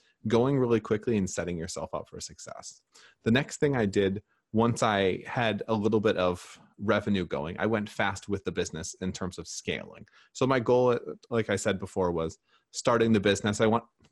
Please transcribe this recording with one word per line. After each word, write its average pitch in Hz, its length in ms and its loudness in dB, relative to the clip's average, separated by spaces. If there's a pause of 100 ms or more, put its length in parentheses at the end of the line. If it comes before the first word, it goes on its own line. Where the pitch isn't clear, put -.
(280)
going 123 320 4
really 117 200 4
quickly 107 380 -2
and 92 100 0
setting 87 300 -6
yourself 80 380 -8
up 71 140 -8
for - 120 -16
success. - 640 -18 (400)
The 113 80 2
next 139 260 0
thing 143 180 2
I 113 120 2
did, 98 340 2 (300)
once 113 320 2
I 98 420 2
had 110 420 -2
a 113 60 0
little 107 260 2
bit 101 180 2
of 90 420 -2 (180)
revenue 101 480 0
going, 78 320 -6
I 95 80 -2
went 107 240 -2
fast 101 400 -4
with 98 140 -4
the 92 80 -6
business 82 500 -6
in 92 120 -4
terms 90 260 -8
of 85 80 -12
scaling. - 580 -10 (260)
So - 140 -2
my 131 140 2
goal, 123 400 4 (320)
like 113 180 0
I 101 60 2
said 95 240 0
before, 92 320 -2
was 82 260 -4 (320)
starting 117 440 2
the 104 60 6
business. 101 420 2
I 110 40 4
want, 113 200 2 (260)